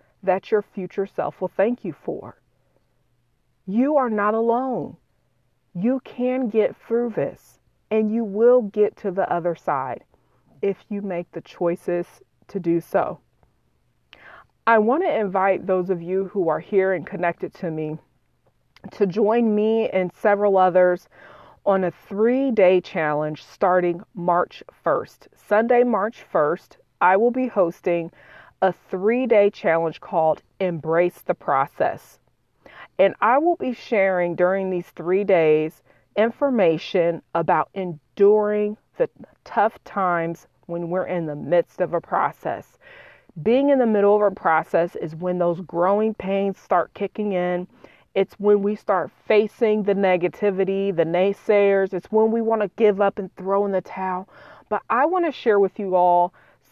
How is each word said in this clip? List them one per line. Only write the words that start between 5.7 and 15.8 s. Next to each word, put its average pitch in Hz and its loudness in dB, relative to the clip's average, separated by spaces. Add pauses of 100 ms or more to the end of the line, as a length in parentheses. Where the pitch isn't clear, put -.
You 240 -2
can 254 -4
get 214 0
through 240 -4
this, - -6 (300)
and 220 0
you 233 -2
will 233 4
get 208 0
to 208 -6
the 185 -2
other 170 -2
side 135 -6 (560)
if 202 -2 (140)
you 202 -6
make 180 -8
the 165 -12
choices 175 -4 (420)
to 196 -10
do 170 0
so. - -4 (1500)
I 226 6
want 240 2
to 339 -2
invite 190 -2
those 185 -2